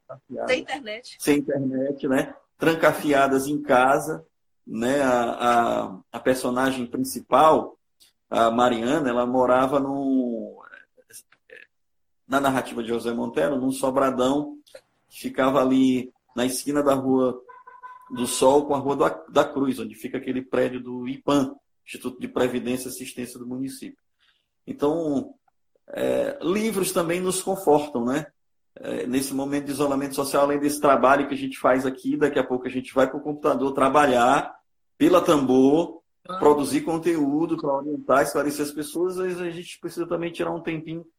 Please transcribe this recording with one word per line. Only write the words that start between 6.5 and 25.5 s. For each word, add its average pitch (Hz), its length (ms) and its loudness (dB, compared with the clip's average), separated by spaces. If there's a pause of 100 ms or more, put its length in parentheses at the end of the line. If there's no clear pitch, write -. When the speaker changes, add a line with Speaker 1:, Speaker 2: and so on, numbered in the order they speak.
Speaker 1:
principal, 131 960 2 (500)
a 113 220 2
Mariana, 123 580 2
ela 123 160 0
morava 127 540 2
num, 131 760 -2 (1700)
na 135 120 0
narrativa 127 440 -2
de 113 60 -8
José 117 220 -4
Montero, 127 480 -2
num 131 120 -2
sobradão 131 840 0 (520)
que - 100 -20
ficava 131 420 0
ali 131 500 2 (240)
na 120 100 0
esquina 143 380 -2
da 139 100 4
Rua 131 480 0 (720)
do 123 140 -4
Sol 139 380 4
com 143 100 -2
a - 20 -2
Rua 135 180 -2
do, 160 360 -2
da 151 140 4
Cruz, 135 340 -2
onde 110 160 -10
fica - 220 -10
aquele 127 240 -6
prédio 127 400 -2
do 123 260 -10
ipan, 139 480 -2 (320)
Instituto 127 320 -12
de 123 80 -10
Previdência 123 640 -4
e - 20 -12
Assistência 127 480 -12
do 120 80 -14
Município. 127 500 -10 (720)
Então, 147 640 -2 (540)